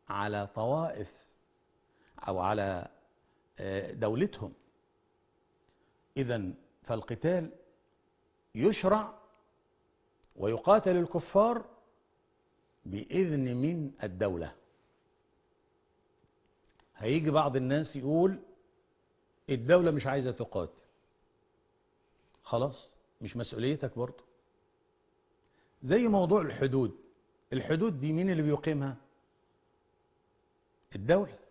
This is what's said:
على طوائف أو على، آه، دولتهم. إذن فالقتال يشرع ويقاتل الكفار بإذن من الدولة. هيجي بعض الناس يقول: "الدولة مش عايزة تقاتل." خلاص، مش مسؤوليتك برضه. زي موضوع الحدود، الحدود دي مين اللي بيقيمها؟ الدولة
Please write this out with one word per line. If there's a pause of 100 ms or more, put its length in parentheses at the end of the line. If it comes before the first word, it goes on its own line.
على
طوائف (1000)
أو
على، (720)
آه،
دولتهم. (1600)
إذن (300)
فالقتال (1080)
يشرع (1200)
ويقاتل
الكفار (1200)
بإذن
من (120)
الدولة. (2500)
هيجي
بعض
الناس
يقول: (1080)
"الدولة
مش
عايزة
تقاتل." (1600)
خلاص، (260)
مش
مسؤوليتك
برضه. (1600)
زي
موضوع
الحدود، (560)
الحدود
دي
مين
اللي
بيقيمها؟ (2000)
الدولة (140)